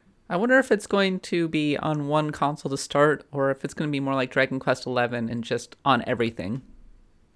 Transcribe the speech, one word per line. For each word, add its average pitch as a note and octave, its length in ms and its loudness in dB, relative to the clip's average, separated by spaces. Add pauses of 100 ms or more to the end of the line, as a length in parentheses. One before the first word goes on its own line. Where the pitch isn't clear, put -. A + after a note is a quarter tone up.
(280)
I F3+ 80 -4
wonder B3 220 4
if B3+ 120 2
it's G3+ 160 2
going F#3+ 340 0
to E3+ 280 -2
be D3+ 300 0
on D3 300 -2
one D3+ 220 2
console D3 400 -2
to C#3 60 0
start, D3 560 2
or C#3 180 2
if C3+ 140 -4
it's C#3 100 -8
gonna D3+ 160 -2
be C#3 100 -2
more C#3 140 -2
like C3 160 0
Dragon C3 280 2
Quest C3 260 -2
eleven A#2+ 460 -2
and A#2 120 -4
just - 420 -6
on B2+ 220 2
everything. A#2 560 -2 (720)